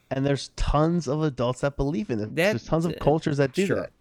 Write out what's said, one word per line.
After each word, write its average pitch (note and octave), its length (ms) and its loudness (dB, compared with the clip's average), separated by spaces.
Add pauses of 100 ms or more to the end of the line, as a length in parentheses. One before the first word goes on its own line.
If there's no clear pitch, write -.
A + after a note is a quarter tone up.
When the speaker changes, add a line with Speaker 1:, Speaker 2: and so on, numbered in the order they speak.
(120)
Speaker 1:
And C3+ 140 0
there's C#3 320 0
tons D#3+ 500 2
of D3+ 140 -2
adults B2+ 400 -2
that C#3+ 160 -2
believe D#3+ 320 -2
in A2+ 100 -2
it. G#2+ 160 -6
Speaker 2:
That, - 0 -
Speaker 1:
There's E3 300 0
tons E3 200 0
of E3+ 80 -2
Speaker 2:
uh, - 60 -6
Speaker 1:
cultures D3+ 380 2
that C#3 160 2
do F#3+ 140 2
Speaker 2:
sure. C#3+ 100 0
Speaker 1:
that. F#2 240 -6